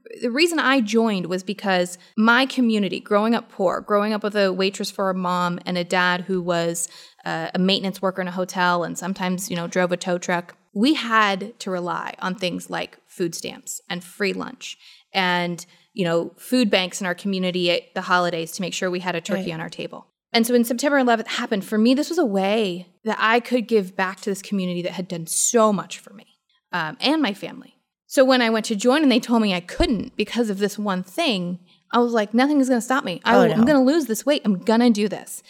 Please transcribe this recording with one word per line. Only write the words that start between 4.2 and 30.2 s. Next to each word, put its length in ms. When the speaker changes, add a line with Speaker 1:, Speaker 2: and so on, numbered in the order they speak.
Speaker 1:
with 120
a 180
waitress 360
for 200
a 40
mom 520
and 120
a 60
dad 380
who 200
was, 460
uh, 280
a 60
maintenance 420
worker 200
in 60
a 40
hotel 520
and 140
sometimes, 520
you 60
know, 120
drove 240
a 60
tow 200
truck, 380
we 200
had 680
to 100
rely 500
on 160
things 340
like 280
food 280
stamps 540
and 140
free 300
lunch 440
and, 520
you 120
know, 320
food 320
banks 320
in 60
our 80
community 560
at 240
the 60
holidays 500
to 100
make 120
sure 180
we 80
had 160
a 60
turkey 240
Speaker 2:
Right. 100
Speaker 1:
on 60
our 80
table. 380
And 120
so 80
when 120
September 340
eleventh 300
happened, 360
for 120
me, 180
this 140
was 80
a 80
way 640
that 140
I 200
could 280
give 280
back 260
to 80
this 120
community 400
that 100
had 160
done 180
so 460
much 280
for 140
me, 120
um, 260
and 220
my 120
family. 420
So 180
when 160
I 80
went 180
to 80
join 280
and 80
they 100
told 200
me 120
I 80
couldn't 560
because 320